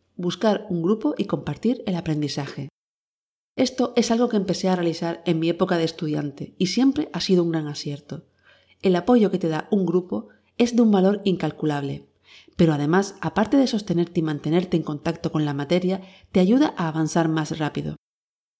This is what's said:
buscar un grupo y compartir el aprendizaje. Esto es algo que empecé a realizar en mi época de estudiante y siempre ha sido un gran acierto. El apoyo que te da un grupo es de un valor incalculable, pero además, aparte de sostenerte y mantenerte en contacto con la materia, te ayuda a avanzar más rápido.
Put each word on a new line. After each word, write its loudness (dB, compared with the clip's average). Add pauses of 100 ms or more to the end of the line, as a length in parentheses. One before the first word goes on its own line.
(160)
buscar -2
un -2
grupo 0
y -2
compartir -4
el -4
aprendizaje. -6 (840)
Esto 0
es 2
algo 2
que 2
empecé 0
a 2
realizar -4
en 2
mi 0
época 0
de 2
estudiante -6
y 0
siempre 2
ha -4
sido 4
un 0
gran -2
acierto. -10 (560)
El 2
apoyo 4
que -2
te -2
da -4
un 0
grupo -2 (280)
es 0
de 4
un 6
valor 4
incalculable, -2 (480)
pero 6
además, 0
aparte 0
de 6
sostenerte 0
y 0
mantenerte 0
en 0
contacto -6
con 0
la -2
materia, 0 (320)
te 4
ayuda 4
a -2
avanzar 0
más -2
rápido. -6 (640)